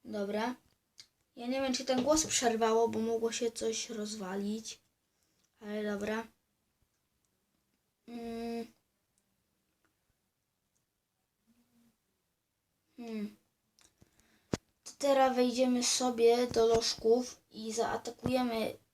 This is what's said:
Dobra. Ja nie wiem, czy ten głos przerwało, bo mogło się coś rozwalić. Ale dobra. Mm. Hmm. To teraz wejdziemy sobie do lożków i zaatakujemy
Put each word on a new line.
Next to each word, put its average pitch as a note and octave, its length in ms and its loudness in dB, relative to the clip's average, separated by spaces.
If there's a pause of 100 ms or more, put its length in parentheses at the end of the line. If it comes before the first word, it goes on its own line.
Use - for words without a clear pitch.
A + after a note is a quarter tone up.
Dobra. G#3+ 500 -4 (800)
Ja A#3+ 100 -10
nie C4 140 -2
wiem, C4 140 -2
czy C4 100 -6
ten B3+ 180 0
głos D#4 240 4
przerwało, A3+ 640 2
bo A3 100 -4
mogło A3+ 340 -2
się A#3 200 -2
coś A3+ 380 -4
rozwalić. G#3 880 -6 (800)
Ale G#3+ 220 -8
dobra. G#3+ 440 -4 (1800)
Mm. A#3 640 -10 (4000)
Hmm. A3 400 -8 (1500)
To - 140 -18
teraz C4 380 4
wejdziemy B3 480 2
sobie A#3+ 600 4
do A3+ 200 4
lożków A3+ 840 2
i A3 220 -10
zaatakujemy A#3+ 1040 -2 (160)